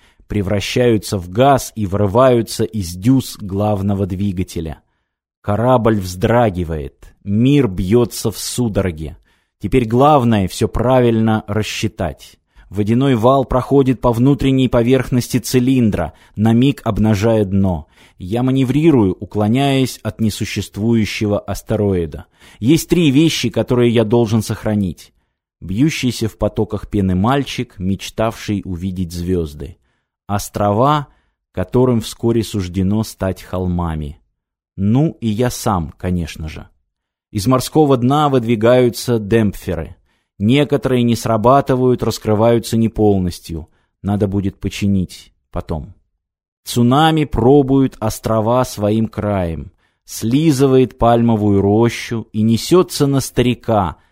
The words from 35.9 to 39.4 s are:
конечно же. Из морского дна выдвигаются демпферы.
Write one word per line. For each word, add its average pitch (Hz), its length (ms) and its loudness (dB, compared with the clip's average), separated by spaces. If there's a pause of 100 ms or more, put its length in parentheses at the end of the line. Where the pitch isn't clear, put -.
конечно 85 500 -6
же. - 220 -16 (600)
Из 104 160 -4
морского 135 500 2
дна 143 320 2
выдвигаются 120 880 2
демпферы. 98 800 -2 (420)